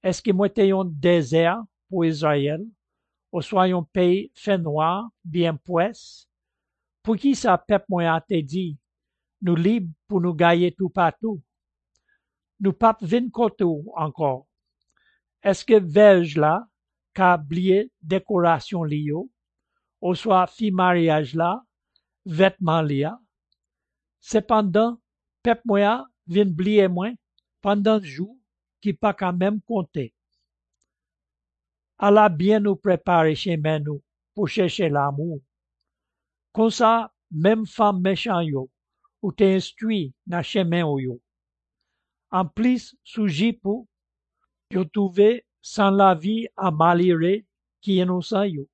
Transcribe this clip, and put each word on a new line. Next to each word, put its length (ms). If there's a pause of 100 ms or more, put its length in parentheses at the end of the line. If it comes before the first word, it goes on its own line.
Est-ce 180
que 120
moi 160
t'ai 240
un 120
désert 760 (260)
pour 160
Israël, 560 (680)
ou 100
soit 320
un 120
pays 500
fait 240
noir, 500 (140)
bien 320
poisse? 760 (760)
Pour 120
qui 200
ça 200
peuple 320
moi 240
a 80
te 200
dit, 360 (680)
nous 120
libres 380 (160)
pour 120
nous 140
gagner 380
tout 160
partout? 520 (1160)
Nous 140
pas 280
vin 280
koto 560 (100)
encore. 540 (920)
Est-ce 220
que 140
verge 580
là, 300 (460)
qu'a 240
oublié 560 (100)
décoration 800
li 220
yo, 260 (680)
ou 140
soit 340
fi 240
mariage 640
là, 280 (600)
vêtement 580
li 220
a? 140 (1000)
Cependant, 800 (440)
peuple 220
moi 420 (200)
vin 200
blier 420
moi 220 (500)
pendant 400
jour 360 (440)
qui 140
pas 200
quand 180
même 280
compter. 540 (1800)
Allah 300
bien 300
nous 160
préparer 600
chemin 420
nous 240 (320)
pour 140
chercher 400
l'amour. 520 (1120)
Comme 180
ça, 420 (180)
même 360
femme 340
méchant 400
yo, 300 (520)
ou 80
t'es 240
instruit 600 (120)
dans 160
chemin 420
ou 140
yo. 220 (1080)
En 160
plus, 580
sous 240
jipou, 580 (840)
yo 140
trouvé 600 (160)
sans 280
la 240
vie 320 (100)
à 140
malheureux 720 (380)
qui 160
innocent 480
yo. 300